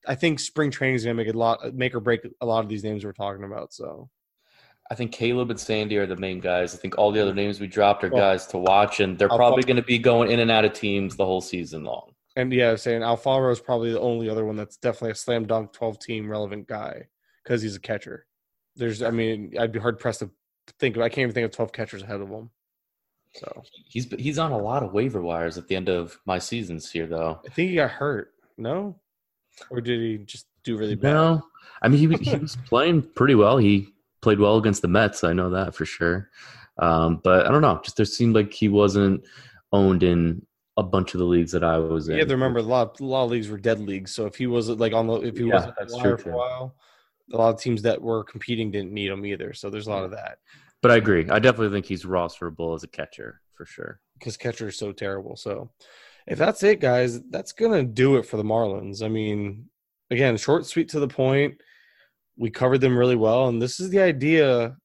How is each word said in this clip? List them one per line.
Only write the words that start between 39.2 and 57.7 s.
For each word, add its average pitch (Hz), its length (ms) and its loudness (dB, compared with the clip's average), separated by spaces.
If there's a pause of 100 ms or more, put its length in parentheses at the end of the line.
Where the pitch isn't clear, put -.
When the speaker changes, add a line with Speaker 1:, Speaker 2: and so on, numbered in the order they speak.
Speaker 2:
owned 95 320 4
in 85 420 2 (320)
a 107 60 0
bunch 95 300 0
of 90 60 -4
the 90 60 2
leagues 87 280 2
that 85 100 0
I 82 140 2
was 80 320 -2
in. 78 60 -2
Speaker 1:
You 156 40 0
have 156 100 2
to 135 60 2
remember, 127 240 0
a 113 40 -2
lot, 120 360 0
a 135 60 -8
lot 131 200 0
of 117 60 -2
leagues 110 180 -4
were 107 80 -10
dead 107 220 0
leagues. 98 340 -8
So 110 120 -4
if 101 100 -8
he 131 120 -4
was, 120 220 0
like, 113 240 0
on 113 140 2
the, 113 140 0
if 117 160 -6
he 120 80 -2
Speaker 2:
Yeah, 113 100 2
Speaker 1:
wasn't 92 160 2
on - 80 -16
Speaker 2:
that's 104 140 -10
Speaker 1:
the 120 60 -8
Speaker 2:
true, 123 120 -4
Speaker 1:
wire 117 60 -2
for - 80 -12
Speaker 2:
too. - 60 -8
Speaker 1:
a 123 60 -4
while, 127 380 -8 (580)
a 120 40 -4
lot 113 180 4
of - 60 -14
teams 113 220 -4
that 113 180 0
were 113 220 -4
competing 110 480 -8
didn't 98 200 -8
need 101 200 -6
him 98 140 -8
either. 101 280 -8
So - 160 -12
there's 104 180 -10
a - 40 -10
lot 98 120 -4
of 92 80 -10
that. - 260 -14 (440)
Speaker 2:
But 120 100 8
I 117 40 10
agree. 104 340 4
I - 100 4
definitely 110 360 2
think 98 100 -4
he's 92 200 -8
rosterable 85 720 -4
as 80 80 -12
a - 40 -18
catcher - 540 -16 (120)
for - 120 -20
sure. - 340 -16 (200)
Speaker 1:
'Cause 113 180 -12
catcher 113 320 -8
is - 80 -14
so 104 140 -8
terrible. 98 440 -8
So 117 360 -10 (540)
if - 140 -8
that's 190 240 0
it, 208 160 4
guys, 123 500 2
that's - 220 -10
gonna 214 320 2